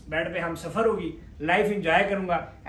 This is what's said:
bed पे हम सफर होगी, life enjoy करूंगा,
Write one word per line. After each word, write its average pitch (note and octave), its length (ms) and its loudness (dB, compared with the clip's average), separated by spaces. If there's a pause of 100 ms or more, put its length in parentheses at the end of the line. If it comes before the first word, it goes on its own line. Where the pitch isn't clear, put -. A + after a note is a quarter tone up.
bed E3+ 240 -2
पे F#3 60 -4
हम E3 180 -4
सफर E3+ 300 0
होगी, F3 260 0 (280)
life F3+ 300 4
enjoy F3 340 4
करूंगा, F#3+ 420 -2 (220)